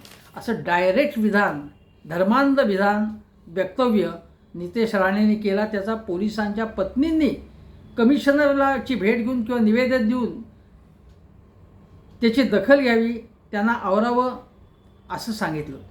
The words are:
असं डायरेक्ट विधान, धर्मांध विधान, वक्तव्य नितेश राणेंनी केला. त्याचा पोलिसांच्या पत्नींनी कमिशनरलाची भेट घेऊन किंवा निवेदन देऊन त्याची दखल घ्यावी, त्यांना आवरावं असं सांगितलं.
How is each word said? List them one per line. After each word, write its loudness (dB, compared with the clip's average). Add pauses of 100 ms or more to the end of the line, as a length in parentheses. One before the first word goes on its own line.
(380)
असं -6 (100)
डायरेक्ट 2
विधान, 0 (420)
धर्मांध 2
विधान, 0 (540)
वक्तव्य 0 (420)
नितेश -2
राणेंनी 2
केला. 0
त्याचा -4
पोलिसांच्या -4
पत्नींनी -2 (500)
कमिशनरलाची 2
भेट 2
घेऊन -2
किंवा -2
निवेदन 2
देऊन -2 (1800)
त्याची 4
दखल 4
घ्यावी, 2 (380)
त्यांना 0
आवरावं 0 (720)
असं -8
सांगितलं. -6 (140)